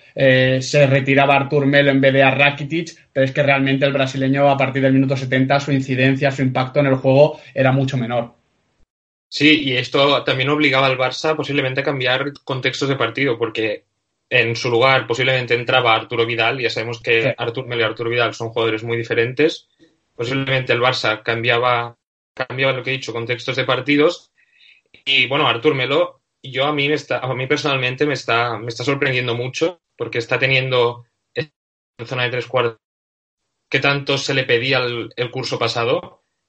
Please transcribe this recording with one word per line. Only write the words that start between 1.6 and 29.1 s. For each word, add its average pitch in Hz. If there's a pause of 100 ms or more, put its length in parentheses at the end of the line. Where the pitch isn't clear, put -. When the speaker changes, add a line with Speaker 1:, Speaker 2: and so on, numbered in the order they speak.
Speaker 1:
Melo 143
en 135
vez 135
de 135
a 135
Rakitic, 143
pero 135
es 131
que 147
realmente 135
el 139
brasileño 135
a 139
partir 131
del 135
minuto 135
setenta, 131
su 147
incidencia, 135
su 131
impacto 131
en 143
el 135
juego 135 (140)
era 131
mucho 135
menor. 117 (920)
Speaker 2:
Sí, 156
y 131
esto 139
también 131
obligaba 139
al 131
Barça 127
posiblemente 139
a 135
cambiar 135 (100)
contextos 131
de 135
partido, 117
porque 110 (440)
en 117
su 120
lugar 127
posiblemente 127
entraba 120
Arturo 113
Vidal, 117
y 123
ya 113
sabemos 117
que 113
Speaker 1:
Sí. 110
Speaker 2:
Artur 120
Melo 120
y 110
Arturo 113
Vidal 117
son 113
jugadores 113
muy 117
diferentes. 120 (480)
Posiblemente 131
el 120
Barça 120
cambiaba, 117 (360)
cambiaba 131
lo 127
que 127
he 135
dicho, 131
contextos 117
de 127
partidos. 143 (720)
Y 135
bueno, 139
Artur 120
Melo, 139 (200)
yo 131
a 151
mí 143
me 151
está, 135
a 131
mí 131
personalmente 139
me 143
está, 117
me 113
está 120
sorprendiendo 127